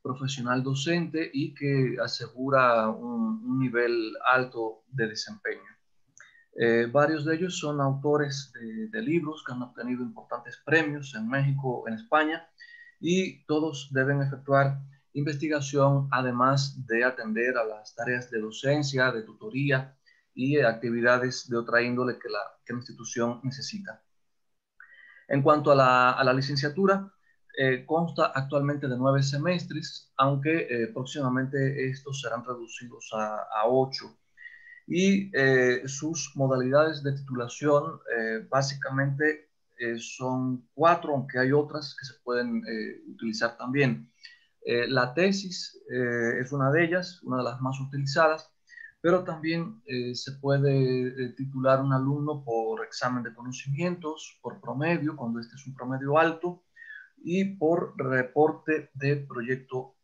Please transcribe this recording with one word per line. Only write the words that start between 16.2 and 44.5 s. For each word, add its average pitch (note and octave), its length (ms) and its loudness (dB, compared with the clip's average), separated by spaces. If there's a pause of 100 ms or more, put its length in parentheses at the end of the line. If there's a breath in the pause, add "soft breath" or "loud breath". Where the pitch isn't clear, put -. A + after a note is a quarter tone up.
de A#2 180 2
atender A#2+ 520 0
a A#2 60 0
las G#2+ 320 -8
tareas B2 360 -4
de A2+ 100 -2
docencia, C3+ 680 0
de A2+ 100 -4
tutoría C3 760 -2 (380 soft breath)
y C#3 260 0
actividades A#2+ 880 2
de A#2+ 80 -2
otra A#2+ 240 2
índole B2 360 0
que A#2 120 -12
la, G#2 100 -4 (260)
que B2 80 -10
la B2 60 -6
institución A#2+ 640 -4
necesita. - 580 -8 (1300 loud breath)
En C#3 140 0
cuanto D3+ 300 6
a C#3+ 40 10
la, B2+ 360 8
a C3 120 2
la B2+ 100 6
licenciatura, D3 800 2 (460)
eh, C3 280 2
consta D#3+ 480 0
actualmente C#3+ 540 0
de B2 100 -2
nueve C3+ 260 4
semestres, D#3+ 920 -4
aunque, C#3 520 2
eh, A#2 180 0
próximamente C3 1000 -2
estos C3+ 320 -8
serán A#2 240 -6
reducidos A#2+ 680 -12
a, G#2+ 300 -4
a A2 240 -2
ocho. C3 500 0 (720 loud breath)
Y, F#3+ 500 2
eh, B2+ 480 4
sus D#3 500 -6
modalidades C#3 680 2
de C#3 100 0
titulación, C#3 840 0 (180)
eh, A2 320 -4
básicamente, C#3 1000 -2 (280)
eh, A#2 220 -4
son B2+ 760 -4
cuatro, D#3+ 400 2
aunque B2+ 260 -2
hay C3 120 4
otras - 480 0
que C3+ 60 -12
se B2+ 80 -16 (100)
pueden, A#2+ 420 -2
eh, A2 440 -8
utilizar A2+ 480 -4
también. B2+ 520 0 (560 loud breath)